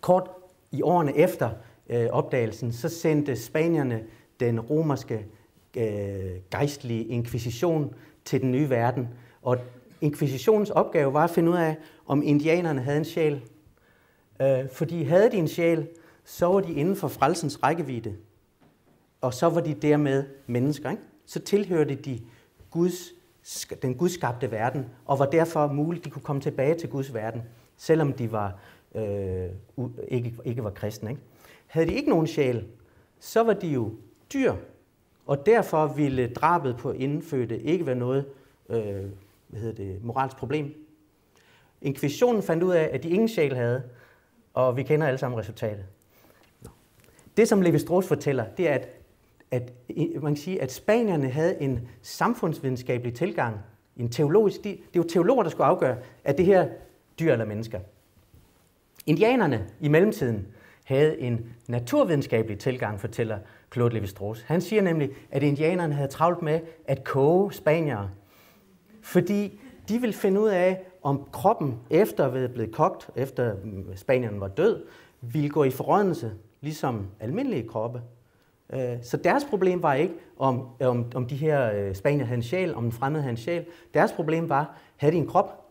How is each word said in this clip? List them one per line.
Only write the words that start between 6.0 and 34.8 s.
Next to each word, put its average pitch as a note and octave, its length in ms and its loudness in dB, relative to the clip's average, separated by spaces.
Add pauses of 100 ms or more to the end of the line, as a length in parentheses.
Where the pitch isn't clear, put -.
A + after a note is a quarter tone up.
gejstlige A#2 520 -2
inkvisition B2 920 -2 (320)
til C#3 160 0
den C3 100 0
nye C3+ 180 2
verden. A#2+ 380 0 (340)
Og B2 160 0 (440)
inkvisitionens D3 680 2
opgave D3+ 440 2
var D3+ 100 4
at E3+ 60 2
finde E3+ 220 2
ud F3+ 60 2
af, D#3+ 200 0 (280)
om C#3+ 180 2
indianerne D3+ 580 2
havde C#3+ 160 0
en D#3 80 0
sjæl. D3+ 360 -2 (1000)
Øh, C3+ 280 2
fordi E3 340 -4
havde F#3 280 6
de A#3 60 0
en D#3+ 100 2
sjæl, E3 400 2 (360)
så - 220 -2
var F#3+ 140 4
de E3+ 140 -4
inden E3 220 2
for E3 120 -4
frelsens C#3+ 560 0
rækkevidde. C3 520 -2 (1040)
Og B2 120 0
så E3+ 160 2
var D#3+ 120 0
de D3+ 120 -2
dermed D3 500 2 (240)
mennesker, C3 420 -2
ikke? G3+ 140 -6 (220)
Så - 140 -8
tilhørte E3+ 560 0
de B2 260 -8 (500)
Guds, F3 420 -2 (680)
den B2+ 140 -2
gudskabte B2+ 560 -2
verden, B2 340 -2 (200)
og C3+ 140 0
var C#3 60 6
derfor E3 420 2
muligt, D3+ 380 -2
de D3+ 40 -8
kunne C#3 120 -14
komme C#3 200 -4
tilbage C#3+ 340 0
til E3 140 -8
Guds C3+ 240 -6
verden, A2+ 280 -6 (360)
selvom D#3+ 360 2
de A#2 180 -4
var, G2+ 280 -4 (360)
øh, G2 500 -4 (320)
u-, B2 300 -8
ikke, A#2+ 280 -2 (100)
ikke A#2 180 -4
var G#2 60 -4
kristne, G#2+ 400 -8
ikke? B2 120 -8 (460)
Havde E3 200 2
de F3 60 0
ikke D4 160 0
nogen E3 180 4
sjæl, B2 380 0 (540)
så - 240 2
var A3+ 100 4
de F#3 140 -2
jo A#2+ 240 -2 (420)
dyr, B3+ 200 2 (720)